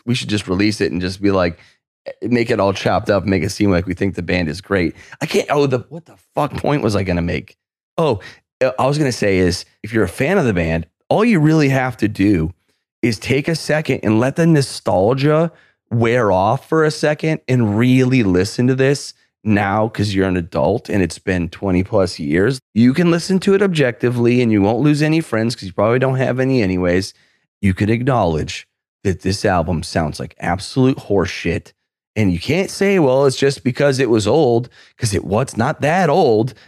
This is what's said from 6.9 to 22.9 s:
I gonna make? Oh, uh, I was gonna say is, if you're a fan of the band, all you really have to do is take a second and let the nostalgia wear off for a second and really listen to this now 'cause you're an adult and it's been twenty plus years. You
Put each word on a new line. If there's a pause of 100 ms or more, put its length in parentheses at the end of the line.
I
gonna
make? (400)
Oh, (420)
uh,
I
was
gonna
say
is, (180)
if
you're
a
fan
of
the
band, (220)
all
you
really
have
to
do (480)
is
take
a
second
and
let
the (440)
nostalgia (400)
wear
off
for
a
second
and
really
listen
to
this (300)
now
'cause
you're
an
adult
and
it's
been
twenty
plus
years. (140)
You